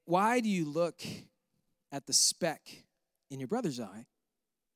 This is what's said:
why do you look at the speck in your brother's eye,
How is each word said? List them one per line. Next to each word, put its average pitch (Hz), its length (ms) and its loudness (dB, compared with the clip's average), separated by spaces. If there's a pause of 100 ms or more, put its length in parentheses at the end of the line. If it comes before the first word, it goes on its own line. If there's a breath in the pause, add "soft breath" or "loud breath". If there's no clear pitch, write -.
why 214 340 4
do 220 100 2
you 175 160 2
look 156 360 -2 (920)
at 139 140 -8
the 127 80 -8
speck - 720 0 (440)
in 135 100 -10
your 131 80 -8
brother's 180 320 -2
eye, 113 260 -12 (680)